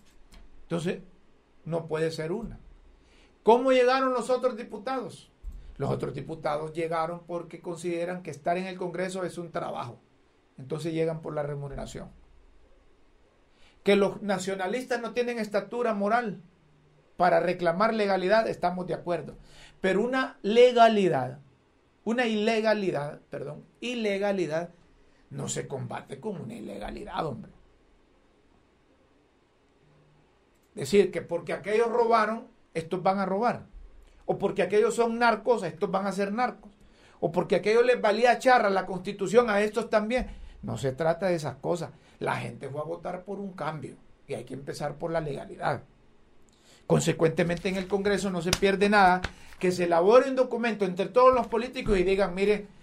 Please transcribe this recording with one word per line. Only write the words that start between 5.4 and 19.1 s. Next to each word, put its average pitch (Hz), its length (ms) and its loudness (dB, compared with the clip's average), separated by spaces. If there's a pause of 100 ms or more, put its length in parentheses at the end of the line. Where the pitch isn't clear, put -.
Los 139 120 -4
otros 131 240 -4
diputados 151 600 -6
llegaron 165 540 -4
porque 170 340 -10
consideran 175 600 -6
que 156 80 -10
estar 175 260 -2
en 190 100 -4
el 180 100 -10
Congreso 185 480 -4
es 170 120 -8
un 170 140 -10
trabajo. 147 480 -8 (580)
Entonces 151 360 -6
llegan 160 280 -2
por 147 120 -10
la 151 100 -4
remuneración. 143 640 -10 (1700)
Que 202 120 6
los 196 260 2
nacionalistas 196 800 -4
no 220 120 -8
tienen 240 240 -2
estatura 220 560 -4
moral 208 480 -2 (760)
para 170 220 4
reclamar 180 540 0
legalidad, 202 540 2
estamos 180 400 -4
de - 60 -4
acuerdo. 165 440 -6 (420)